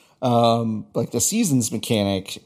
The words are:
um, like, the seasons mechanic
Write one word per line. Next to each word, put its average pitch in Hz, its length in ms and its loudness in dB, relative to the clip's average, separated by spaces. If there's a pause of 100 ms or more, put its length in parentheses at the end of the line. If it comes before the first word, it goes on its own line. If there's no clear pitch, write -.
(220)
um, 117 720 2
like, - 180 -4
the 120 100 -2
seasons 147 500 0
mechanic 101 760 -2